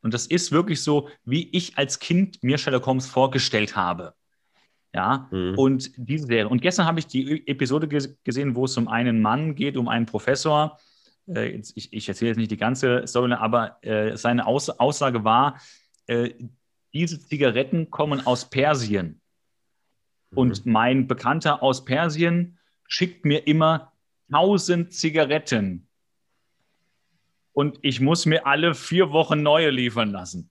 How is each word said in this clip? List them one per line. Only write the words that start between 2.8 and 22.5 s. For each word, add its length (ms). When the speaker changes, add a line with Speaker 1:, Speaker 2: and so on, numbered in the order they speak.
Speaker 1:
Holmes 200
vorgestellt 680
habe. 380
Ja, 360
Speaker 2:
Mhm. 260
Speaker 1:
und 400
diese 300
Serie. 200
Und 140
gestern 240
habe 140
ich 80
die 380
Episode 420
ges-, 360
gesehen, 320
wo 100
es 120
um 100
einen 340
Mann 340
geht, 200
um 140
einen 160
Professor. 760
Äh, 300
jetzt, 180
ich, 160
ich 160
erzähle 220
jetzt 80
nicht 140
die 60
ganze 480
Story, 280
aber, 500
äh, 320
seine 320
Aus-, 220
Aussage 560
war: 340
äh, 240
diese 260
Zigaretten 720
kommen 340
aus 240
Persien. 720
Und 320
Speaker 2:
Mhm. 80
Speaker 1:
mein 340
Bekannter 560
aus 220
Persien 720